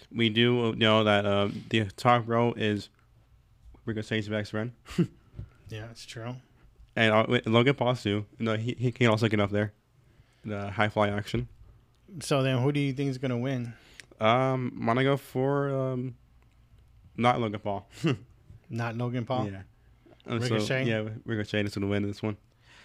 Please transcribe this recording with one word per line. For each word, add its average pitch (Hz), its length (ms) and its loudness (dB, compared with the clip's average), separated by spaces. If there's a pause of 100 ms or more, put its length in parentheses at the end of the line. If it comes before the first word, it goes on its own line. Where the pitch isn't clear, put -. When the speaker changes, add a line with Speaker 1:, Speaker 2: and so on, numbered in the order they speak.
Speaker 1:
We 113 200 0
do 117 460 2
know 110 280 6
that, 104 220 4
uh, 101 240 2 (200)
the 110 160 2 (120)
top 120 300 4
row 117 260 0
is 104 340 -2 (1000)
Ricochet's 107 420 -4
best 104 240 -4
friend. 110 200 -4 (260)
<laughs> 165 120 0 (600)
Speaker 2:
Yeah, 107 200 -12
it's - 160 -18
true. 117 300 -10 (600)
Speaker 1:
And, 113 180 4
uh, 110 140 6
wait, 123 200 0
Logan 120 260 6
Paul 123 220 2
too. 104 300 0 (120)
No, 113 200 -2
he, 117 200 -4
he 120 140 -2
can 120 160 2
also 110 200 4
get 107 120 2
up 101 100 2
there. 104 240 -2 (720)
The 101 240 -6
high 104 200 0
fly 104 200 2
action. 104 380 -4 (720)
Speaker 2:
So 139 240 0
then, 131 180 2
who 139 100 2
do 143 80 -2
you 139 140 0
think 139 160 -2
is 131 80 -4
gonna 127 220 -2
win? 123 340 -4 (460)
Speaker 1:
Um, 123 640 2
wanna 120 180 2
go 135 140 2
for, 139 560 -2
um, 131 420 -4 (1000)
not 120 240 2
Logan 104 180 -4
Paul. 98 300 -6 (140)
<laughs> 139 140 0 (520)
Speaker 2:
Not 117 280 -6
Logan 123 280 -4
Paul? 110 260 -4
Speaker 1:
Yeah. 98 100 -12 (640)
Uh, 117 120 -4
so, 117 160 -2
Speaker 2:
Ricochet? 131 300 -2
Speaker 1:
yeah, 110 220 -2 (180)
Ricochet 104 380 -2
is 104 120 -4
gonna 101 120 -2
win 101 160 0
this 101 200 -6
one. 107 140 -4 (480)